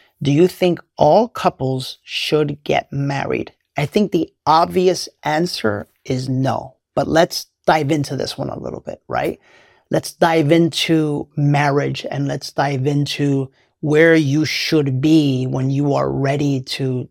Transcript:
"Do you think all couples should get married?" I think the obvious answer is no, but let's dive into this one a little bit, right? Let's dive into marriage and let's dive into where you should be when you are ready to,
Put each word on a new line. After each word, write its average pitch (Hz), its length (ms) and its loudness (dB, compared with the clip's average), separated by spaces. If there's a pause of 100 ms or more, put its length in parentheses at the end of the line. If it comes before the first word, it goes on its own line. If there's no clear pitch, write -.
(240)
"Do 139 80 0
you 160 160 6
think 175 320 0 (180)
all 180 300 6
couples - 760 -4
should 147 600 -2
get - 280 -2
married?" 139 640 -4 (240)
I 151 80 -2
think 208 260 0
the - 220 -2 (140)
obvious 170 600 2 (140)
answer 151 680 -2 (160)
is 131 260 -4
no, 131 480 -4 (180)
but - 120 0
let's 160 380 0 (220)
dive 156 240 2
into 143 240 -2
this - 240 -6
one 135 100 -6
a - 100 -10
little - 220 -10
bit, - 260 -14
right? 62 320 -4 (520)
Let's - 200 -4
dive 165 400 2
into 160 760 2 (100)
marriage 143 720 0
and 143 180 -4
let's 139 240 -8
dive 139 360 -2
into 143 640 -2 (300)
where 160 340 4
you 151 300 2
should 139 540 0
be 143 460 2
when 131 240 -2
you 139 240 0
are 135 180 0
ready 139 500 0
to, 131 500 -6